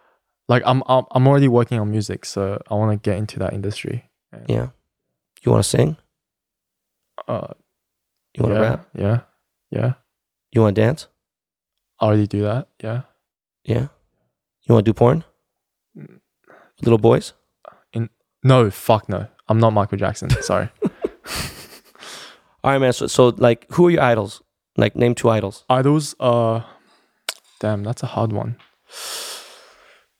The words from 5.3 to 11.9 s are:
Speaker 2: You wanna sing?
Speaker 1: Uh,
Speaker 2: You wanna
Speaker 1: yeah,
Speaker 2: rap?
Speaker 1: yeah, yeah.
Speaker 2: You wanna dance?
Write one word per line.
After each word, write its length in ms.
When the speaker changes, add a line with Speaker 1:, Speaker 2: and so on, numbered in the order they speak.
Speaker 2:
You 100
wanna 120
sing? 340
Speaker 1:
Uh, 200
Speaker 2:
You 100
wanna 120
Speaker 1:
yeah, 60
Speaker 2:
rap? 340
Speaker 1:
yeah, 240
yeah. 240
Speaker 2:
You 80
wanna 120
dance? 340